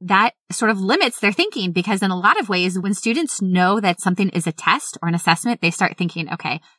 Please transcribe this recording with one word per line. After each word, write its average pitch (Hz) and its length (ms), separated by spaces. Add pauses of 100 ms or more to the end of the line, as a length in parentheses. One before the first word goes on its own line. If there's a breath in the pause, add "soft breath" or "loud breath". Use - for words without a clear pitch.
that 196 340 (180)
sort 220 180
of 202 80
limits 240 400
their 202 140
thinking, 247 400
because 185 320
in 190 80
a 180 60
lot 226 200
of 254 100
ways, 180 300
when 196 160
students 254 480
know 185 380
that 196 200
something 190 280
is 170 180
a 160 60
test - 500
or 170 60
an 170 80
assessment, 220 440
they 170 120
start - 260
thinking, 170 340
Okay, 147 280 (180 soft breath)